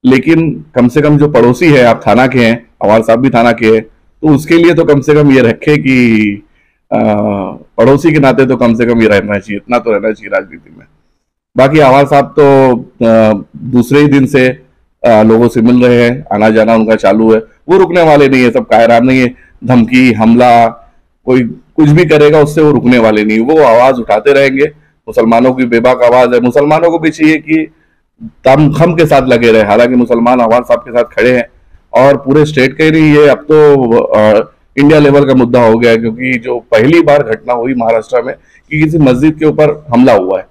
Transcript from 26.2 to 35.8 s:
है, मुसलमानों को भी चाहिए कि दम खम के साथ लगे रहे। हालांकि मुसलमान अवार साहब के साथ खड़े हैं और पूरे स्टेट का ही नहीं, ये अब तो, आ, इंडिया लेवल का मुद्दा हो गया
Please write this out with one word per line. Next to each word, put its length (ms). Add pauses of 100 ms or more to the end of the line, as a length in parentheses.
है, 60
मुसलमानों 500
को 80
भी 120
चाहिए 260
कि 360 (500)
दम 500
खम 220
के 120
साथ 160
लगे 300
रहे। 100
हालांकि 320
मुसलमान 460
अवार 220
साहब 180
के 100
साथ 140
खड़े 320
हैं 100 (460)
और 240
पूरे 300
स्टेट 300
का 80
ही 60
नहीं, 240
ये 140
अब 100
तो, 640
आ, 280 (460)
इंडिया 200
लेवल 280
का 80
मुद्दा 320
हो 120
गया 120